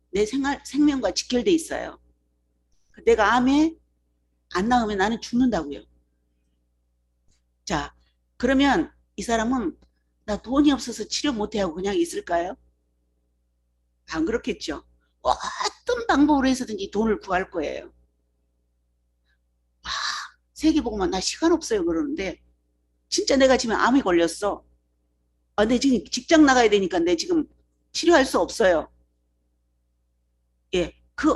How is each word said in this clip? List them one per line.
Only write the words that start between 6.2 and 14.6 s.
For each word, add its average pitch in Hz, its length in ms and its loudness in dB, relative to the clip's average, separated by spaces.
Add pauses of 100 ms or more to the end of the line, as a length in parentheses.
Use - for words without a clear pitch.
자, 147 280 -6 (440)
그러면 262 540 2 (260)
이 202 60 -10
사람은 226 540 -2 (480)
"나 208 160 -6
돈이 285 300 2
없어서 240 340 -4
치료 - 280 -4
못해." 208 260 -4
하고 180 160 -2
그냥 196 220 -4
있을까요? 170 580 -2 (1600)
안 160 140 -4
그렇겠죠. 175 580 -6 (380)